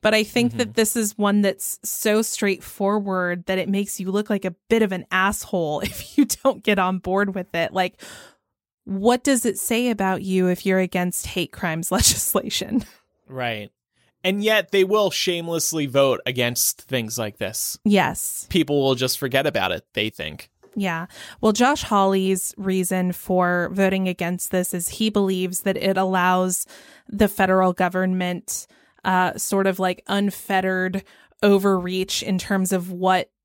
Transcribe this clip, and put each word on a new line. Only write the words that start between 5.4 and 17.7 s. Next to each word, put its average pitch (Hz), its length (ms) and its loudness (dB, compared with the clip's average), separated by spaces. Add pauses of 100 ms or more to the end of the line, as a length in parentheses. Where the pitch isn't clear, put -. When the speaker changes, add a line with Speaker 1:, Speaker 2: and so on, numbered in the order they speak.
Speaker 1:
<laughs> - 40 -6
if - 340 -6
you 285 80 6
don't - 360 -2
get 208 160 2
on 185 200 0
board 190 360 0
with 180 200 -8
it. 165 180 -2
Like, 185 280 -2 (840)
what 214 400 2
does 269 220 4
it - 120 -2
say 240 300 0
about 190 340 0
you 185 260 2
if 180 180 -2
you're 190 140 2
against 180 480 -2
hate - 240 -6
crimes 165 400 -6
<laughs> - 0 -
legislation? - 920 0 (440)
Speaker 2:
Right. 117 420 -6 (520)
And 196 200 0
yet 214 280 2
they 196 140 6
will 202 260 4
shamelessly 165 760 -2
vote 135 400 2
against 123 560 -2
things 117 360 -6
like 107 200 -6
this. - 460 -6